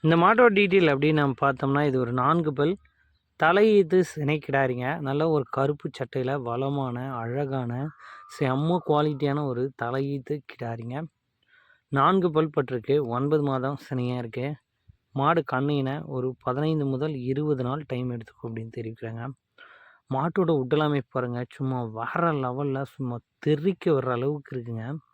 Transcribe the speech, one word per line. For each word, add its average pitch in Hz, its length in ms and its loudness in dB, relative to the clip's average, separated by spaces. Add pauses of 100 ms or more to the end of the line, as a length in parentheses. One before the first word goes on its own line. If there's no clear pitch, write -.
இந்த 160 140 6
மாட்டோட 220 340 8
டீட்டெயில் 190 400 6
அப்படின்னு 147 300 4
நம்ம 139 180 2
பார்த்தோம்னா, 139 460 2
இது 131 140 2
ஒரு 120 200 0
நான்கு 151 340 2
பல் 143 180 0 (680)
தலையீத்து 190 640 6
சினை 151 340 -2
கிடாரிங்க. 135 480 0 (220)
நல்ல 147 220 0
ஒரு 147 220 2
கருப்பு 143 380 -2
சட்டையில 131 420 -4 (100)
வளமான, 127 640 -4 (120)
அழகான, 123 580 -4 (580)
செம்ம 147 540 0
குவாலிட்டியான 147 600 0
ஒரு 127 200 -2 (140)
தலையீத்து 139 580 -4 (140)
கிடாரிங்க. 117 520 -8 (880)
நான்கு 170 400 4
பல் 156 220 2
பட்டிருக்கு, 131 440 0 (120)
ஒன்பது 143 400 0
மாதம் 135 320 -2
சினையா 123 360 -4
இருக்கு. 123 300 -6 (680)
மாடு 151 300 2
கண்ணின 135 480 0 (140)
ஒரு 131 220 -4 (100)
பதினைந்து 147 480 0
முதல் 139 280 -2 (100)
இருபது 135 380 -2
நாள் 139 240 -4
டைம் 127 240 -4
எடுத்துக்கும் 117 380 -12
அப்படின்னு 113 280 -10
தெரிவிக்கிறாங்க. 113 460 -10 (880)
மாட்டோட 165 460 0
உடலமைப்பு 143 560 0
பாருங்க, 123 380 -4
சும்மா 131 300 -4 (100)
வேற 156 480 -2
லெவல்ல 135 500 -4
சும்மா 120 300 -8 (220)
தெறிக்க 156 520 0
வர்ற 127 180 0
அளவுக்கு 139 440 -4
இருக்குங்க. 117 320 -8 (260)